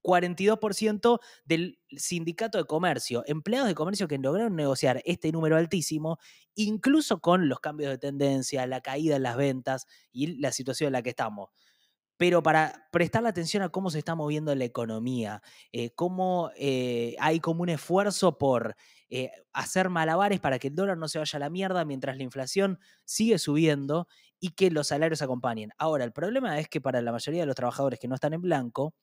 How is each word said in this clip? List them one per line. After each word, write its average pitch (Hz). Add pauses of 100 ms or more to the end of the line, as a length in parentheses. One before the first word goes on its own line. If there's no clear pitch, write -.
Cuarenta 180
y 196
dos 214
por 214
ciento 214 (240)
del 165 (180)
sindicato 175
de 160
comercio, 151
empleados 208
de 170
comercio 185
que 147
lograron 180
negociar 135
este 170
número 160
altísimo, 160 (380)
incluso 214
con 175
los 127
cambios 147
de 131
tendencia, 139
la 131
caída 147
en 135
las 120
ventas 131 (240)
y 143
la 139
situación 135
en 135
la 123
que 120
estamos, 107 (680)
pero 175
para 156
prestarle 175
atención 180
a 180
cómo 190
se 151
está 165
moviendo 151
la 131
economía, 113 (300)
eh, 117
cómo, 180
eh, 123
hay 160
como 165
un 180
esfuerzo 185
por, 120 (340)
eh, 127 (220)
hacer 185
malabares 175
para 135
que 135
el 143
dólar 190
no 156
se 160
vaya 151
a 143
la 143
mierda 185
mientras 135
la 135
inflación 135 (260)
sigue 220
subiendo 151 (340)
y 180
que 185
los 151
salarios 156
acompañen. 120
Ahora, 151
el 117
problema 196
es 156
que 151
para 127
la 117
mayoría 147
de 151
los 135
trabajadores 123
que 123
no 131
están 147
en 170
blanco 143